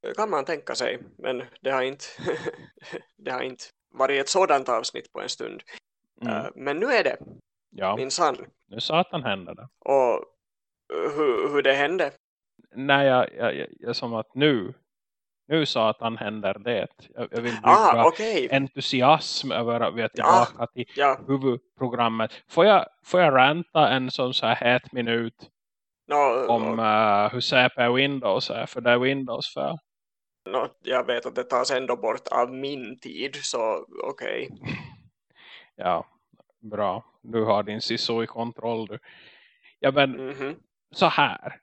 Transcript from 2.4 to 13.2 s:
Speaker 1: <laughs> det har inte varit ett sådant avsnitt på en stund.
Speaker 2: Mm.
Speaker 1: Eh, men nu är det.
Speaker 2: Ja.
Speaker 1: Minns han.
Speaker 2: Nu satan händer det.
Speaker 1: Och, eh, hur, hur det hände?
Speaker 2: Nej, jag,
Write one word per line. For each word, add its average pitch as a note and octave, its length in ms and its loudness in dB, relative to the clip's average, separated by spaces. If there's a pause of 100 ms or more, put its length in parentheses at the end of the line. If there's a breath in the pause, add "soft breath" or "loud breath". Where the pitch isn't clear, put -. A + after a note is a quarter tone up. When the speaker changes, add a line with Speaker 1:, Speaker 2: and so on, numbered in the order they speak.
Speaker 1:
<laughs> - 540 -18
det C#3 140 -12
har B2+ 120 -4
inte B2+ 220 -10 (260)
varit C3+ 300 0
ett C#3 80 -2
sådant D3+ 400 2
avsnitt - 440 -4
på - 80 -12
en G2+ 80 -10
stund. A2 340 -10 (600 loud breath)
Speaker 2:
Mm. A#2 140 -4
Speaker 1:
Eh, D2+ 180 -6
men C#3+ 240 -4
nu G#3+ 80 0
är A#3 180 2
det. B2+ 120 0 (540)
Speaker 2:
Ja. G2 260 -2
Speaker 1:
Minns C3 220 -4
han. D3+ 180 2 (300)
Speaker 2:
Nu A2 140 -12
satan D#3+ 420 -2
händer F#2+ 320 -6
det. F#2+ 140 -20 (100)
Speaker 1:
Och, B2+ 360 2 (800)
eh, F#2+ 220 -2
hur, C3 360 0
hur C#3+ 100 0
det C3+ 120 4
hände? D3 360 0 (640)
Speaker 2:
Nej, C#3 320 4
jag, B2+ 300 4